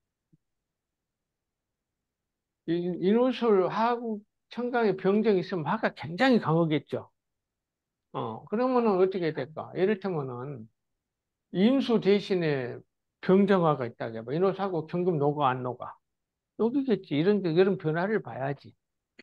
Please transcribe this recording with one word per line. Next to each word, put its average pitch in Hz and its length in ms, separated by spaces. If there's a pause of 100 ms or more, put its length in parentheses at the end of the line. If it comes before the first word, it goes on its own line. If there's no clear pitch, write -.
(2750)
이, 165 60 (280)
인호술 220 680
하고 226 520 (300)
천간에 233 460
병정이 202 440
있으면 165 260
화가 202 280
굉장히 208 460
강하겠죠. 156 680 (1040)
어, 117 340
그러면은 233 540
어떻게 185 320
될까? 120 440
예를 196 240
들면은 131 680 (840)
임수 220 480
대신에 160 800 (440)
병정화가 180 640
있다고 113 320
해봐. 127 160
인호술하고 185 520
경금 175 320
녹아, 143 320
안 127 120
녹아? - 340 (640)
여기겠지. 233 580
이런 196 260
게, 175 100
이런 190 260
변화를 175 440
봐야지. 127 520 (480)